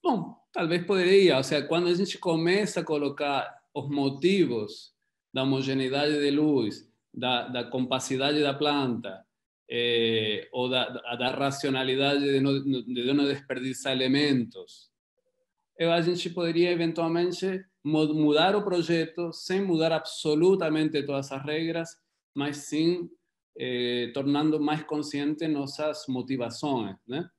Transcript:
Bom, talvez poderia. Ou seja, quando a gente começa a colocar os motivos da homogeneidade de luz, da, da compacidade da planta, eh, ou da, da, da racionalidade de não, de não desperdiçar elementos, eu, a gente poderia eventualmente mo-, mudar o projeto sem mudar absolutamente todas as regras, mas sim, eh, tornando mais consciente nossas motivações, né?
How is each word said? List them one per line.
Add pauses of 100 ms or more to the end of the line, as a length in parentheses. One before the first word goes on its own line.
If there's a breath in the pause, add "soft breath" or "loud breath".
Bom, (160)
talvez
poderia.
Ou
seja,
quando
a
gente
começa
a
colocar (120)
os
motivos (360)
da
homogeneidade
de
luz, (240)
da,
da
compacidade
da
planta, (460)
eh,
ou
da,
da,
da
racionalidade
de
não,
de
não
desperdiçar
elementos, (880)
eu,
a
gente
poderia
eventualmente (200)
mo-,
mudar
o
projeto
sem
mudar
absolutamente
todas
as
regras, (400)
mas
sim, (480)
eh,
tornando
mais
consciente
nossas
motivações, (120)
né?